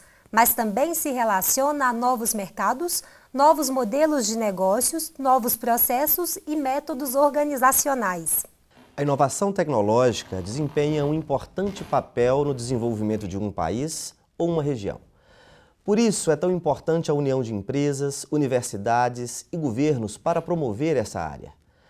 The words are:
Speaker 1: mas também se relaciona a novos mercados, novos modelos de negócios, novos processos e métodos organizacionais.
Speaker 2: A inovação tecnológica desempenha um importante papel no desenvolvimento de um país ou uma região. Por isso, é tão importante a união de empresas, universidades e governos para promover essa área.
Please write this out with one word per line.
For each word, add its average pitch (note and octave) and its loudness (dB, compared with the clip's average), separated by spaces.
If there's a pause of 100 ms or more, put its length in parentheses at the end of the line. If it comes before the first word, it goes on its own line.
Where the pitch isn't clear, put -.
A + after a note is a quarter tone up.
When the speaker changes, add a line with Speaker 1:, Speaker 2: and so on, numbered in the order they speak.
(320)
Speaker 1:
mas A#3 4
também B3+ 0
se D4+ -4
relaciona B3 0
a B3 2
novos A#3 0
mercados, A3 -4 (280)
novos D4 4
modelos C4+ 2
de A3 -2
negócios, G#3+ 0
novos B3+ 2
processos B3+ 0 (120)
e D4+ -4
métodos C#4 -2
organizacionais. C4 2 (540)
Speaker 2:
A C#3+ -4
inovação C#3+ 2
tecnológica A#2+ 2
desempenha D3 -2
um D3 0
importante D#3+ -4
papel B2+ 2
no C#3+ 0
desenvolvimento A2 -2
de F#2+ -6
um G#2 -4
país G#2+ -4 (240)
ou E3+ 0
uma E3 0
região. A2+ -4 (840)
Por G#3 4
isso, A3 2
é D3+ 4
tão F3 0
importante E3 0
a D3+ 2
união C3+ 2
de A2+ -4
empresas, C#3 -2
universidades A#2+ 0
e - -8
governos C3+ 0
para E3+ 0
promover D3 -2
essa G#2 -4
área. D2 -10 (360)